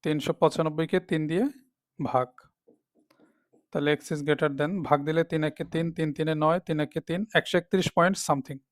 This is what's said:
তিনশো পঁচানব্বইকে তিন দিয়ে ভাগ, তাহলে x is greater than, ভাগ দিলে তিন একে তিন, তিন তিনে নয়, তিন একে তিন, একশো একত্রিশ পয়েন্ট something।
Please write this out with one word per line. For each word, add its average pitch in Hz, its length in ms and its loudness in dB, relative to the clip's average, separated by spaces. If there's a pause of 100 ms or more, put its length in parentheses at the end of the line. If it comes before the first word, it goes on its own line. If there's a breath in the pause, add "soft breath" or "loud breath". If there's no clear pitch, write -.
তিনশো 151 280 -2 (100)
পঁচানব্বইকে 160 560 0 (120)
তিন 160 200 0
দিয়ে 185 160 0 (640)
ভাগ, 127 200 0 (1400)
তাহলে 143 180 0 (100)
x - 20 -16 (140)
is 147 120 -6
greater 151 320 2
than, 147 120 0 (160)
ভাগ 147 200 4
দিলে 160 140 2 (100)
তিন 160 180 0
একে 160 140 -8 (100)
তিন, 165 120 0 (120)
তিন 160 100 0 (100)
তিনে 156 160 0 (100)
নয়, 165 240 4
তিন 160 180 0
একে 156 240 -8
তিন, 170 100 -2 (200)
একশো - 220 -4
একত্রিশ 185 260 0 (100)
পয়েন্ট 185 200 4 (120)
something। 139 300 -2 (120)